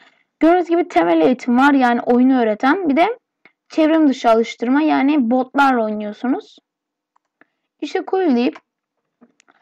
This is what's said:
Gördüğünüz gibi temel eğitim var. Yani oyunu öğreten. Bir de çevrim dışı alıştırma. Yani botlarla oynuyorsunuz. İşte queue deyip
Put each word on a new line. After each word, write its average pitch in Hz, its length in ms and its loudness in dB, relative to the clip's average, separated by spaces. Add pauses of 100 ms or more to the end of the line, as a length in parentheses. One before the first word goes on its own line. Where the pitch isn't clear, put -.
(400)
Gördüğünüz 339 280 2
gibi 339 200 -2
temel 330 320 0
eğitim 254 380 0
var. 277 160 4
Yani 240 260 0
oyunu 254 400 2
öğreten. 262 480 -2
Bir 269 80 0
de 403 220 0 (500)
çevrim 311 400 2
dışı 247 220 0
alıştırma. 226 520 0
Yani 285 480 0
botlarla 254 540 0
oynuyorsunuz. 214 760 -8 (1200)
İşte 320 240 -8
queue 359 320 0
deyip 247 220 -2 (1040)